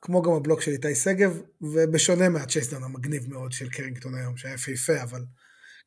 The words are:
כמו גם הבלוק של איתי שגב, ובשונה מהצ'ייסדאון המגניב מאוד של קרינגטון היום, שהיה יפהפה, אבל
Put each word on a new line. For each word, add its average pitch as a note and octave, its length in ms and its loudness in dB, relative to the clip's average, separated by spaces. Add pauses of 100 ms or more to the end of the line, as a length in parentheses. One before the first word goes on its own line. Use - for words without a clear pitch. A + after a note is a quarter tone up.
כמו F3+ 200 2
גם E3+ 100 2
הבלוק D#3 300 2
של D3+ 100 0
איתי C#3 240 -2
שגב, F#3+ 460 2 (200)
ובשונה D#3+ 680 4
מהצ'ייסדאון C#3 540 -2
המגניב C3 460 -4
מאוד C3 220 -8
של B2+ 180 -8
קרינגטון C3 460 -8
היום, B2 220 -6
שהיה C3+ 160 -10
יפהפה, C3 500 0
אבל B2 220 -10 (600)